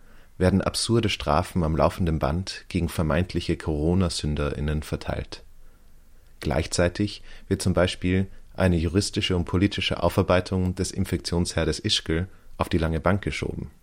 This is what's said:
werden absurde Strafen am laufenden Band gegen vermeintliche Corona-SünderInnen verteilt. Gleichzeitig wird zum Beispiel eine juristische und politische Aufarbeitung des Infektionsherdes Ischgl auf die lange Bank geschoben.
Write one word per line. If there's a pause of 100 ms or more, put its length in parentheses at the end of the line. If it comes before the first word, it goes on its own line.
(380)
werden
absurde
Strafen
am
laufenden
Band
gegen
vermeintliche
Corona-SünderInnen
verteilt. (960)
Gleichzeitig (240)
wird
zum
Beispiel (280)
eine
juristische
und
politische
Aufarbeitung
des
Infektionsherdes
Ischgl (300)
auf
die
lange
Bank
geschoben. (120)